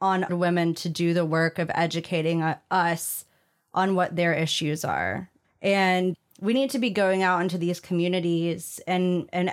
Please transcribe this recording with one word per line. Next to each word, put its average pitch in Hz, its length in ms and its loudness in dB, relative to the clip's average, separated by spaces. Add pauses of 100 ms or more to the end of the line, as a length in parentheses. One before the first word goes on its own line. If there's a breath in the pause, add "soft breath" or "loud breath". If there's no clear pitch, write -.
on 185 380 0
women 175 360 2
to - 140 -6
do 170 240 0
the 170 120 2
work 165 340 0
of 165 160 -4
educating 165 640 -2
u-, 160 160 0 (160)
us 170 560 -2 (480)
on 190 200 2
what 180 220 0
their 170 160 2
issues 151 540 -2
are. 92 420 -2 (320)
And 185 560 2 (240)
we 214 140 0
need 262 160 2
to 277 80 -2
be 240 100 0
going 190 340 2
out 180 200 2
into 180 160 -2
these 170 200 -2
communities 170 1080 -2
and, 180 480 0
and 180 180 0